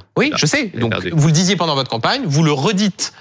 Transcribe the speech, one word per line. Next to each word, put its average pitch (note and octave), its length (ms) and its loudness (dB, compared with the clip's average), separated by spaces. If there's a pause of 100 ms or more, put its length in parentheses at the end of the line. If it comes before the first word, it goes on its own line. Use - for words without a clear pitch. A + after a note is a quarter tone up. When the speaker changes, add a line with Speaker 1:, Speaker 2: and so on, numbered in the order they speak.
(180)
Speaker 1:
Oui, B3 140 2
Speaker 2:
Là. - 60 -6
Speaker 1:
je - 80 0
sais. C#4 180 0
Speaker 2:
Vous G#3 100 -6
l'avez C3 80 -8
Speaker 1:
Donc, A#2 100 0
Speaker 2:
perdu. - 240 -4
Speaker 1:
vous D3+ 120 4
le D#3+ 60 4
disiez F#3 220 2
pendant E3 200 -2
votre C3+ 160 -2
campagne, F3+ 340 -2
vous D3+ 180 2
le D3 80 4
redites F3+ 680 -2